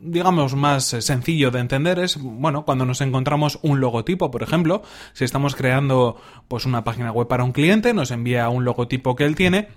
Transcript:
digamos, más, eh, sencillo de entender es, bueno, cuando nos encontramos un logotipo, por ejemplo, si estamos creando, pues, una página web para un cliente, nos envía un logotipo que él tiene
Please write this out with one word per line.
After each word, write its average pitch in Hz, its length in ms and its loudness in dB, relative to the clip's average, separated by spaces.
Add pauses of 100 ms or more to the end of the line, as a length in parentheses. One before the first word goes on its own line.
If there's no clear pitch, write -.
digamos, 170 540 0
más, 139 380 0
eh, 117 100 -4
sencillo 135 480 0
de 123 80 -2
entender 139 400 0
es, 175 200 -2
bueno, 139 460 -4
cuando 131 200 0
nos 127 160 -2
encontramos 139 600 0
un 139 200 2
logotipo, 131 500 -2
por 120 100 -6
ejemplo, 165 400 0 (320)
si - 120 -2
estamos 135 300 -2
creando, 131 600 2 (320)
pues, 117 180 -6
una 123 180 -2
página 117 280 -4
web 117 160 0
para 123 160 2
un 127 80 0
cliente, 208 420 4
nos 156 160 0
envía 120 400 0
un 123 160 0
logotipo 123 500 -2
que 143 100 2
él 151 100 2
tiene 190 420 2